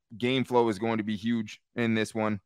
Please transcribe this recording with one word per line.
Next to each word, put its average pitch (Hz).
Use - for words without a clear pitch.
game 123
flow 120
is 98
going 113
to 107
be 107
huge 110
in 117
this 110
one, 107